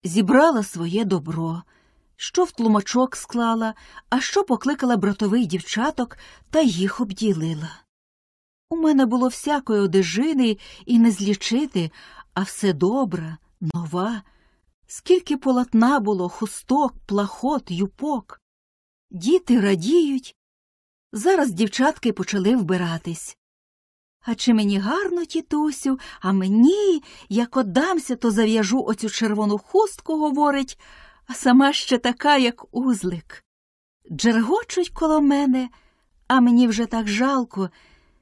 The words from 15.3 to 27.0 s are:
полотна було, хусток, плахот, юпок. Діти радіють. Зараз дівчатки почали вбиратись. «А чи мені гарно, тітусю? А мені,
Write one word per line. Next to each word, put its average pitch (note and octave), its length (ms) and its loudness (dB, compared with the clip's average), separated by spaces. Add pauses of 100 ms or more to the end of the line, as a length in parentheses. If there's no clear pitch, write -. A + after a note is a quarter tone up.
полотна B3 600 2
було, G3 300 -2
хусток, C4 640 -2 (120)
плахот, G#3 680 -4
юпок. G3+ 720 -6 (680)
Діти A#3+ 520 2
радіють. B3+ 720 0 (760)
Зараз D4 400 2
дівчатки A3+ 640 0
почали G3 420 0
вбиратись. E3+ 840 -4 (840)
«А A3+ 140 -4
чи - 180 2
мені G3+ 260 2
гарно, F4 460 -2
тітусю? D4+ 720 -2 (220)
А F#3 100 -2
мені, C4+ 720 4 (260)